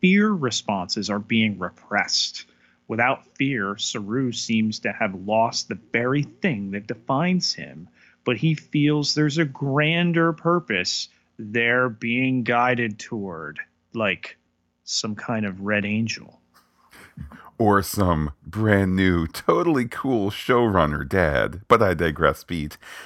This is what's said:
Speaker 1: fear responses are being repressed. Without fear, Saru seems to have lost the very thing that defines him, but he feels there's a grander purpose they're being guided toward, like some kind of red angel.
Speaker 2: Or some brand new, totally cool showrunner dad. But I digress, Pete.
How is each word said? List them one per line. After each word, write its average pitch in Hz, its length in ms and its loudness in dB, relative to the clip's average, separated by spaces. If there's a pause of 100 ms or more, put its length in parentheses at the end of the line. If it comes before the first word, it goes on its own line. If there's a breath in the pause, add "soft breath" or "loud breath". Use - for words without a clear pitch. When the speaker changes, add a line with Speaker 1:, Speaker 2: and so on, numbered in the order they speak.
Speaker 1:
fear 202 300 4
responses 107 800 -4
are 101 80 -2
being 107 400 0
repressed. - 880 -4 (420 soft breath)
Without 120 380 0 (100)
fear, 110 400 -2
Saru 117 560 -4
seems 110 480 -2
to 104 120 -4
have 101 220 -4
lost 110 540 0
the 98 100 -8 (140)
very 127 300 0
thing 113 480 -4
that 101 160 -8
defines 165 680 -2
him, - 360 -14 (360 soft breath)
but - 140 0
he 160 160 2
feels 147 600 0
there's 151 220 0
a 165 80 2
grander 160 880 0
purpose 160 800 -2 (280 soft breath)
they're 117 520 0
being 123 520 -2
guided 120 560 0
toward, 82 600 -10 (360)
like 104 440 -4 (460)
some - 300 -6
kind 110 300 -4
of 95 160 -6
red 104 240 -2
angel. 107 560 -4 (1160 loud breath)
Speaker 2:
Or 101 240 6
some 82 500 2 (120)
brand 98 520 4
new, 90 300 4
totally 156 600 0
cool 117 440 -2
showrunner 92 760 2
dad. 78 640 2
But 113 140 6
I 95 100 4
digress, 80 500 2
Pete. 76 360 -6 (280 loud breath)